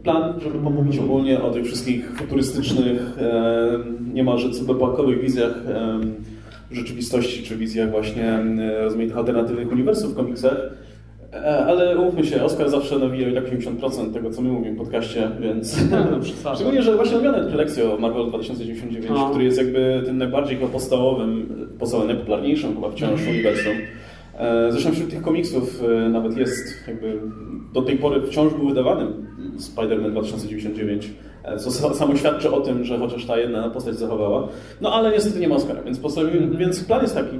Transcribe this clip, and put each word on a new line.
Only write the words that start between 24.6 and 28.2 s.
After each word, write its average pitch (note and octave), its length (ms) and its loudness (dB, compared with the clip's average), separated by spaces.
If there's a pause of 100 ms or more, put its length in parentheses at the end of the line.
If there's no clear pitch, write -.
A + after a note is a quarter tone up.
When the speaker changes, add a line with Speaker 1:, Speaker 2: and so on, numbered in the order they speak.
Speaker 1:
zresztą D#3+ 200 2
wśród E3 180 0
tych - 120 -6
komiksów, D#3+ 600 0 (240)
e, A2+ 40 4
nawet A2+ 280 0
jest - 500 -4
jakby A2 320 -6 (540)
do C3 80 2
tej C3+ 160 2
pory C#3 240 2